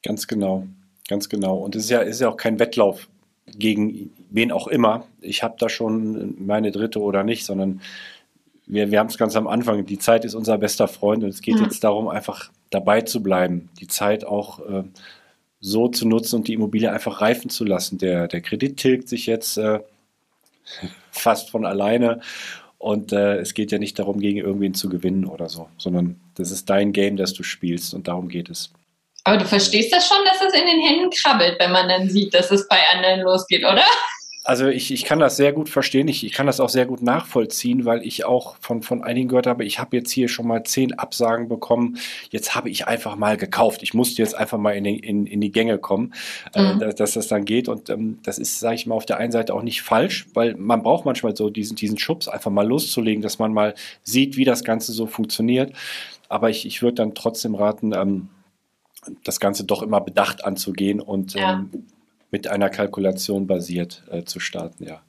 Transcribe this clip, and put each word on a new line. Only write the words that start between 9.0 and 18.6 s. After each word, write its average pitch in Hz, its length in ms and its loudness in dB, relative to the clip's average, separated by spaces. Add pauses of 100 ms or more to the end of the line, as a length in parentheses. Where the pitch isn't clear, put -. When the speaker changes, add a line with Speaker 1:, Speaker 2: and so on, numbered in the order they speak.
Speaker 1:
haben's 110 180 -2
ganz 107 160 2
am 110 140 2
Anfang. 113 360 0
Die 98 140 -8
Zeit 113 260 4
ist 104 100 -8
unser 110 240 0
bester 104 280 0
Freund 107 380 0
und 98 60 -2
es 98 100 -12
geht - 160 2
Speaker 2:
Mhm. 214 80 6
Speaker 1:
jetzt - 180 -4
darum, 107 240 2
einfach 101 440 -8 (200)
dabei 104 300 2
zu 113 200 -4
bleiben, 90 500 0 (100)
die - 80 -20
Zeit - 360 0
auch, - 360 -6
äh, 196 240 -6 (760)
so 110 280 2
zu 117 180 -2
nutzen 113 300 2
und 110 100 -2
die 117 60 -4
Immobilie 107 400 0
einfach - 280 -6
reifen 117 300 0
zu - 140 -4
lassen. 95 340 -2
Der, 90 300 0
der 87 140 -4
Kredit 139 340 -4